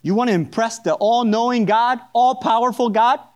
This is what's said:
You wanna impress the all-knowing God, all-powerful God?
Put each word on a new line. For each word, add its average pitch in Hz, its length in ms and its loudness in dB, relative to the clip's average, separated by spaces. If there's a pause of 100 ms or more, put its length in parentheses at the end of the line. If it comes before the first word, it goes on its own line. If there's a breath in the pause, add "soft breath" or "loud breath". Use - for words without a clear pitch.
You 170 140 -2
wanna 240 160 0
impress 220 480 -2
the 165 160 -2
all-knowing 233 680 0
God, 233 340 0 (140)
all-powerful 240 760 0
God? 233 300 2 (160)